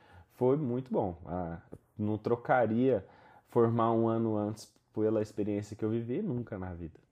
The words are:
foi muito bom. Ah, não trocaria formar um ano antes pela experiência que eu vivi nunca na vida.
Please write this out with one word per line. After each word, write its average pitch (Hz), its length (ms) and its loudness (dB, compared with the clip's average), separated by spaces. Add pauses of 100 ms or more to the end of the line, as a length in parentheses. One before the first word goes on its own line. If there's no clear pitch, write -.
(360)
foi 127 200 4
muito 131 360 -4
bom. 107 260 -2 (100)
Ah, 85 300 -6 (420)
não 107 180 -2
trocaria 120 880 2 (440)
formar 117 420 4
um 113 160 4
ano 113 300 0
antes 104 340 -4 (220)
pela 107 280 2
experiência 104 540 -4
que - 80 -8
eu 110 60 0
vivi 117 320 -2
nunca 120 360 -6
na 92 160 -8
vida. 85 220 -10 (160)